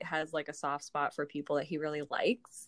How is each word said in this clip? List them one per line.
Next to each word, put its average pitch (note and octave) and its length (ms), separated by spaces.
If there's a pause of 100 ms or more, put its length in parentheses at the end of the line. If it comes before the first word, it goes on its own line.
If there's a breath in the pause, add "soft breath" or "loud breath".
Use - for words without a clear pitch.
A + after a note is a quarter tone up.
has, D#3 280
like, D3+ 160
a D3 60
soft C#3+ 320
spot - 280
for D3 120
people D3 320
that D3 80
he D#3 120
really D3+ 320
likes. - 580